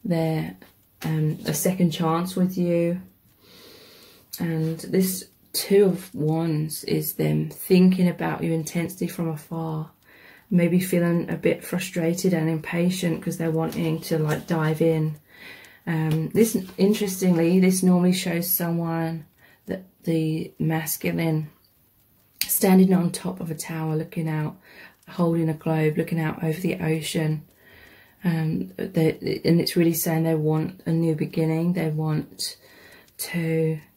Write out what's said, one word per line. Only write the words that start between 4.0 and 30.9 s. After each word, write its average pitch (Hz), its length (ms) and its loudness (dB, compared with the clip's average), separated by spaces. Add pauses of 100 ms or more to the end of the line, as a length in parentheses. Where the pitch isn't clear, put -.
And 160 400 -2
this 185 460 0 (280)
Two 202 300 4
of 175 320 0
Wands 156 720 -2
is 156 280 -2
them 156 360 0
thinking 185 580 6
about 165 340 -2
you 165 120 -2
intensely 165 540 -4
from 165 200 -4
afar, 160 640 -6 (580)
maybe 175 300 4
feeling 170 500 0
a 165 60 -2
bit - 280 0
frustrated 180 720 -2
and 160 160 0
impatient 170 720 -2
'cause 160 160 -6
they're 165 140 -2
wanting 160 500 -2
to, 165 160 -2
like, 151 300 -2
dive 156 340 0
in. 156 340 2 (720)
Um, 160 440 -2
this, 220 260 4 (220)
interestingly, 185 840 2
this 185 240 4
normally 180 300 4
shows 175 360 -2
someone 165 760 -2 (400)
that 185 180 -8 (200)
the 160 540 -2
masculine 160 920 -2 (1000)
standing 190 460 6
on 175 180 2
top - 300 -8
of 165 100 -8
a 151 40 -6
tower, 160 420 -6
looking 160 320 -6
out, 156 280 -4 (520)
holding 165 400 0
a 156 40 -2
globe, 156 440 0
looking 165 220 -2
out 156 240 -4
over 165 180 -2
the 185 160 -2
ocean. 156 680 -2 (800)
Um, 165 540 -2
they, - 680 0
and 170 160 6
it's - 160 -2
really 170 180 4
saying 160 300 0
they 160 120 2
want 156 500 0
a 170 60 -2